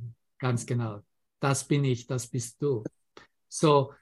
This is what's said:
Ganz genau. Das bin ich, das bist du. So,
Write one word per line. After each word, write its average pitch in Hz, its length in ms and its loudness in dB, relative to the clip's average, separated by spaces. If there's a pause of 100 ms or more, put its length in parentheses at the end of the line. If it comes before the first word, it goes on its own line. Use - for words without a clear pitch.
(380)
Ganz 120 280 -2
genau. 113 340 -4 (400)
Das 139 260 0
bin 143 180 2
ich, 123 220 -2
das 127 220 -6
bist - 340 -8
du. 127 220 -2 (640)
So, 143 540 4